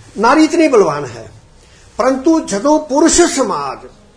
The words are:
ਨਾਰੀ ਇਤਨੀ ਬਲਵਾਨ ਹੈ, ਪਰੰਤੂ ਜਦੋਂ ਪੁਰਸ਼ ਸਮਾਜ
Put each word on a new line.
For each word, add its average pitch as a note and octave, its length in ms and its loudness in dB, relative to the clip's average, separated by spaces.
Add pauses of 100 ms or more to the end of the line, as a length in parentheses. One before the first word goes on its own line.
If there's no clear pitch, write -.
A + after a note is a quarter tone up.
(200)
ਨਾਰੀ C4+ 260 4
ਇਤਨੀ D#4+ 240 2
ਬਲਵਾਨ E3 360 0
ਹੈ, A#2 280 -14 (640)
ਪਰੰਤੂ C4+ 440 0
ਜਦੋਂ A#3+ 380 -2
ਪੁਰਸ਼ D4+ 420 0
ਸਮਾਜ E3+ 580 -2 (380)